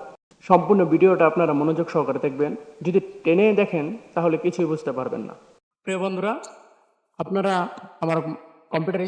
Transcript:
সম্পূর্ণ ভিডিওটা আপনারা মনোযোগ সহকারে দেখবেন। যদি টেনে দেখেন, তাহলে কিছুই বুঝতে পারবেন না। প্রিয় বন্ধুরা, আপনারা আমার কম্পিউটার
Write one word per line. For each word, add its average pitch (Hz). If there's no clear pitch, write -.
সম্পূর্ণ 185
ভিডিওটা 175
আপনারা 165
মনোযোগ 160
সহকারে 135
দেখবেন। 147
যদি 180
টেনে 175
দেখেন, 170
তাহলে 170
কিছুই 175
বুঝতে 156
পারবেন 123
না। -
প্রিয় 190
বন্ধুরা, 190
আপনারা 190
আমার 165
কম্পিউটার 180